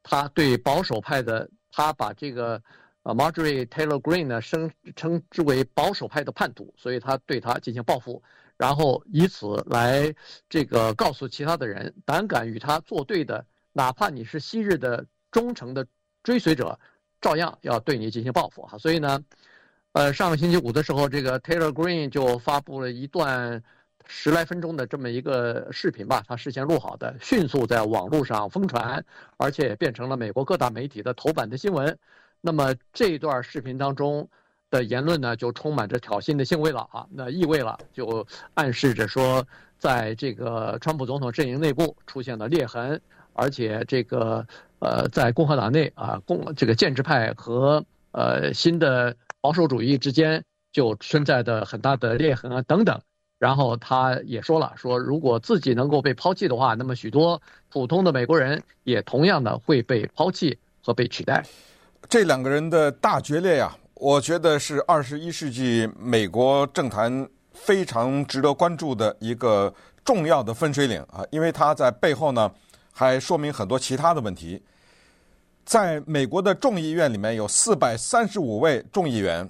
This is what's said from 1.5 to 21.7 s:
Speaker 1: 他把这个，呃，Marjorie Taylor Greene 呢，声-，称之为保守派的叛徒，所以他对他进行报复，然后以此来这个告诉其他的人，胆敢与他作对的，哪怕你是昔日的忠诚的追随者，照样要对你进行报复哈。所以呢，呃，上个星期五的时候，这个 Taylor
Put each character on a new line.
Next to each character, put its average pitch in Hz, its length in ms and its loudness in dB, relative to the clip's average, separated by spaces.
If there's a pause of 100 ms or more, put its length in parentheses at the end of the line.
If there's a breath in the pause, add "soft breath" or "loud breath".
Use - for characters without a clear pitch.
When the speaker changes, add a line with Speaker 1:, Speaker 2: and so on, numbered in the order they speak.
Speaker 1:
他 151 220 0
把 104 200 -4
这 143 180 -10
个， 117 300 -6 (420 soft breath)
呃， 117 100 -4
Marjorie 147 520 0
Taylor 147 360 -2
Greene 156 260 0
呢， 117 140 -4
声-， 160 300 -6 (240)
称 165 340 -2
之 175 120 -4
为 131 220 4 (100)
保 165 200 2
守 120 140 -8
派 147 160 -4
的 127 80 -6
叛 120 220 -4
徒， - 240 -18
所 123 160 -6
以 123 60 -4
他 131 260 -2
对 127 140 -2
他 120 200 -2
进 117 140 -8
行 117 100 -8
报 139 160 0
复， - 240 -14 (340 soft breath)
然 131 180 2
后 147 360 2
以 165 160 6
此 104 400 -6
来 135 460 2 (360 loud breath)
这 151 160 0
个 110 300 2
告 147 180 0
诉 135 140 -10
其 - 180 -10
他 165 100 0
的 135 120 -6
人， - 260 -8 (120)
胆 175 220 0
敢 120 200 -2
与 113 100 -8
他 151 220 0
作 156 240 -4
对 175 200 -2
的， 110 220 -6 (260)
哪 131 220 0
怕 202 160 0
你 120 160 -8
是 156 140 -8
昔 220 200 -8
日 202 180 0
的 127 280 -4 (260)
忠 240 220 0
诚 131 200 -12
的 131 120 -4 (380)
追 240 160 2
随 156 160 4
者， 120 240 -6 (420 soft breath)
照 160 160 2
样 165 240 -4
要 120 180 -2
对 131 180 0
你 110 120 -4
进 113 140 -6
行 127 100 -4
报 170 160 0
复 - 140 -18
哈。 - 160 -18
所 160 120 0
以 165 80 2
呢， 139 240 0 (680 soft breath)
呃， 143 180 4
上 175 200 0
个 156 40 2
星 165 140 2
期 175 80 6
五 120 140 0
的 147 100 2
时 151 100 -4
候， 143 160 2
这 139 140 -2
个 131 180 -2
Taylor 165 320 0